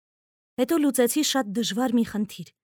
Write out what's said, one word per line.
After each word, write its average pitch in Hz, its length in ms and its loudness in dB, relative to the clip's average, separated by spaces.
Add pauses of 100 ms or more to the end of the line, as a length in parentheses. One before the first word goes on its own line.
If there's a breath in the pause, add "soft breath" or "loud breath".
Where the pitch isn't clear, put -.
(580)
Հետո 262 180 2
լուծեցի 277 460 2
շատ 254 300 -2
դժվար 233 420 -2
մի 233 100 4
խնդիր - 460 -6 (120)